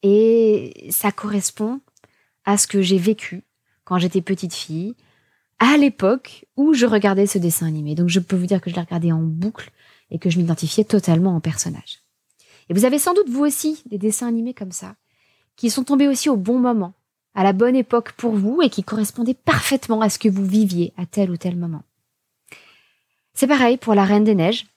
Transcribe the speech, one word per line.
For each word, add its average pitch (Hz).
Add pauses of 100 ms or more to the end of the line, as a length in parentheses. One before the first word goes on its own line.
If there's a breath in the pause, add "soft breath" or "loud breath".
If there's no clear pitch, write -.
Et 220
ça -
correspond 214 (640)
à 202
ce -
que 202
j'ai 190
vécu 190 (400)
quand 185
j'étais 180
petite 180
fille, 175 (640)
à 262
l'époque 269 (100)
où 294
je 247
regardais 202
ce 196
dessin 170
animé. 151
Donc 170
je 175
peux 185
vous 180
dire 190
que -
je 170
l'ai 175
regardé 170
en 160
boucle 160 (420 soft breath)
et -
que 185
je 165
m'identifiais 170
totalement 185
au 160
personnage. - (680 soft breath)
Et 175
vous 202
avez 262
sans 359
doute 370
vous 262
aussi 302
des 208
dessins 214
animés 233
comme 190
ça, 190 (640)
qui 240
sont 254
tombés 285
aussi 277
au 254
bon 208
moment, 226 (400)
à 196
la 196
bonne 233
époque 240
pour 233
vous 214
et 277
qui -
correspondait 220
parfaitement 240
à 220
ce -
que 220
vous 196
viviez 185
à 180
tel 190
ou 170
tel 175
moment. 170 (1500 soft breath)
C'est -
pareil 254
pour 226
La 196
Reine 208
des 214
Neiges. 190